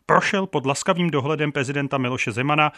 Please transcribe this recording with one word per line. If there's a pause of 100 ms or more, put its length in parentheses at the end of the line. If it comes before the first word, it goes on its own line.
prošel
pod
laskavým
dohledem
prezidenta
Miloše
Zemana